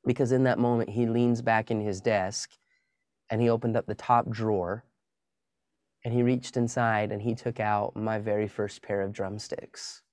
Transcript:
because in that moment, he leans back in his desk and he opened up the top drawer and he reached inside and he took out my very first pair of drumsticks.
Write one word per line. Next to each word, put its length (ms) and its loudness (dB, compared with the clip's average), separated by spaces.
because 260 2
in 120 4
that 160 2
moment, 300 2
he 180 0
leans 340 2
back 300 2
in 100 0
his 180 -4
desk 520 -2
and 100 0
he 80 4
opened 260 0
up 120 0
the 80 -4
top 340 2
drawer 540 -2
and 100 -4
he 80 4
reached 360 0
inside 540 0
and 120 -6
he 100 -2
took 260 -6
out 360 -2
my 240 -2
very 280 0
first 360 -6
pair 180 -2
of 100 -4
drumsticks. 1000 -10